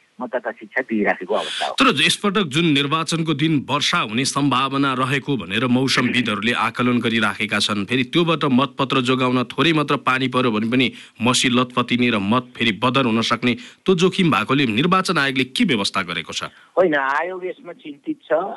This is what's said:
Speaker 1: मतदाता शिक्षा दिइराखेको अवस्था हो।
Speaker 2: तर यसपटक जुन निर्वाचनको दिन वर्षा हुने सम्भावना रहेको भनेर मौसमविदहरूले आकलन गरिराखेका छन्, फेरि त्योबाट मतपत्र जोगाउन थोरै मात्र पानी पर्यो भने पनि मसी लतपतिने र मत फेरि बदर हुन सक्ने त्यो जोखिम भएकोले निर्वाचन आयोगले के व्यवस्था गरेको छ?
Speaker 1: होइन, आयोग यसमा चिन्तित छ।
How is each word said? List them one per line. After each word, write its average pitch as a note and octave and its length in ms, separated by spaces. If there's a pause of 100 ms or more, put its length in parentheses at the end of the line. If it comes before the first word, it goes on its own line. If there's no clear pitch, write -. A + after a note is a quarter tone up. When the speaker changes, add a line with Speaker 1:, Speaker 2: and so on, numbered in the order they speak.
(200)
Speaker 1:
मतदाता B2 300
शिक्षा A2+ 320
दिइराखेको G2 520
अवस्था - 320
हो। - 60
Speaker 2:
तर C4 160
यसपटक F#3 540
जुन D#3 220
निर्वाचनको D#3+ 720
दिन C#3+ 360
वर्षा C3+ 280
हुने B2 260
सम्भावना C3+ 680
रहेको C3 440
भनेर G#2 300
मौसमविदहरूले A#2+ 840
आकलन B2 460
गरिराखेका A2 600
छन्, G#2 260
फेरि B2 200
त्योबाट D#3+ 400
मतपत्र C3+ 560
जोगाउन B2+ 440
थोरै C#3+ 280
मात्र D3 240
पानी C3 320
पर्यो B2 220
भने A2 200
पनि B2 220 (300)
मसी B2 260
लतपतिने B2 600
र A2 80
मत A#2 380
फेरि A2 280
बदर B2+ 200
हुन A2+ 180
सक्ने A#2 320
त्यो - 400
जोखिम F#3 360
भएकोले B2+ 360
निर्वाचन E3+ 520
आयोगले C3+ 260
के F3 200
व्यवस्था G#2 380
गरेको E2+ 300
छ? - 100 (360)
Speaker 1:
होइन, F3 160
आयोग D#3 520
यसमा E3+ 260
चिन्तित D3 500
छ। - 100 (240)